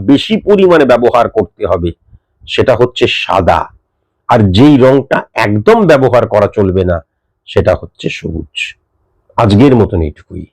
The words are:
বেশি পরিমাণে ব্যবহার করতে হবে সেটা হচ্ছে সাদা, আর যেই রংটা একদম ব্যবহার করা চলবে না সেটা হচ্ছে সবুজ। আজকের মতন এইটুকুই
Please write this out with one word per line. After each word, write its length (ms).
বেশি 260
পরিমাণে 440
ব্যবহার 380
করতে 420
হবে 180
সেটা 320
হচ্ছে 260
সাদা, 400
আর 100
যেই 220
রংটা 400
একদম 320
ব্যবহার 380
করা 200
চলবে 340
না 60
সেটা 320
হচ্ছে 280
সবুজ। 380
আজকের 380
মতন 260
এইটুকুই 520